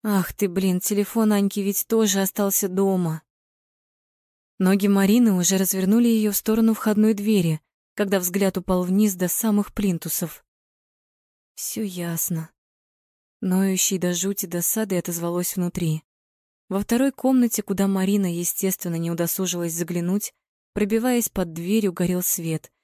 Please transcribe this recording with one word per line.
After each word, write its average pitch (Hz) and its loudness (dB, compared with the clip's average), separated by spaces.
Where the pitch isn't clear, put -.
Ах 202 0
ты, 202 -2
блин, 180 0
телефон 214 0
Аньки 202 0
ведь 196 -2
тоже 208 2
остался 196 0
дома. 185 0
Ноги 190 2
Марины 202 4
уже 180 2
развернули 190 2
её 214 2
в 202 -4
сторону 226 2
входной 214 2
двери, 196 0
когда 196 0
взгляд 185 0
упал 180 0
вниз 190 2
до 180 -2
самых 208 0
плинтусов. 175 -4
Всё - -8
ясно. 170 -4
Ноющей 190 0
до 175 0
жути 190 -4
досады 180 -2
отозвалось 170 -4
внутри. 175 -2
Во 190 -4
второй 247 0
комнате, 247 2
куда 196 -2
Марина, 190 0
естественно, 175 -4
не 165 -4
удосужилась 170 -2
заглянуть, 175 -4
пробиваясь 226 0
под 175 -4
дверью, 185 0
горел 180 0
свет. 165 -4